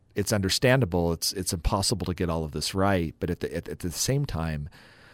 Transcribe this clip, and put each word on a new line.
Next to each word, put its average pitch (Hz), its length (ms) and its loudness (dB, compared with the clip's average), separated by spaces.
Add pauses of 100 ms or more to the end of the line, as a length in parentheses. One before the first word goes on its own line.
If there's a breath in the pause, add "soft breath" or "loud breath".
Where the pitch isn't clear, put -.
(160)
it's 104 180 0
understandable. 98 800 4
It's, - 180 -2
it's 92 220 -4
impossible 98 520 0
to 90 80 0
get 87 160 0
all 82 140 0
of 76 80 -6
this 76 240 -4
right. 95 440 2
But 82 100 -2
at 85 100 -2
the, - 160 -6
at, 82 140 -6
at 78 100 -10
the 87 120 -4
same 139 340 0
time, 78 420 -4 (460 loud breath)